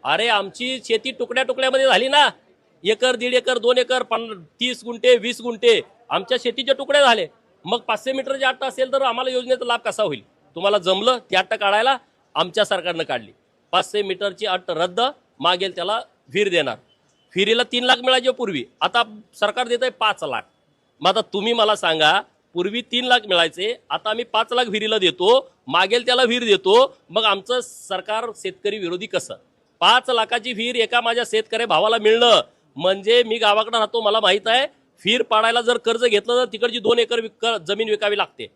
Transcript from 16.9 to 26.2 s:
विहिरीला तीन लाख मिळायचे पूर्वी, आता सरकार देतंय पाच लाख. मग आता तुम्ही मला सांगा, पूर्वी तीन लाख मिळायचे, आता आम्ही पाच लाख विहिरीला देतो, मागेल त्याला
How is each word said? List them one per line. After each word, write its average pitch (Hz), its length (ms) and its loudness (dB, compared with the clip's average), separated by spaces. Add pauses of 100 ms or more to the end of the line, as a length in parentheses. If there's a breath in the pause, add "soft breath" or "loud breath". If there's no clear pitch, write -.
विहिरीला 214 280 0
तीन 240 200 -4
लाख 254 200 2
मिळायचे 254 280 2
पूर्वी, 196 340 -4 (160)
आता 214 360 -2 (220)
सरकार 226 280 -2
देतंय 240 220 -2
पाच 214 340 -4
लाख. 123 180 -6 (580)
मग 165 100 2
आता 185 120 0
तुम्ही 208 320 -2
मला 214 220 2
सांगा, 160 460 2 (320)
पूर्वी 202 280 -4
तीन 240 240 -4
लाख 247 220 2
मिळायचे, 180 480 -2 (140)
आता 220 200 -6
आम्ही 226 160 -4
पाच 233 280 -4
लाख 247 120 0
विहिरीला 214 320 -4
देतो, 185 540 2 (160)
मागेल 196 380 0
त्याला 247 180 2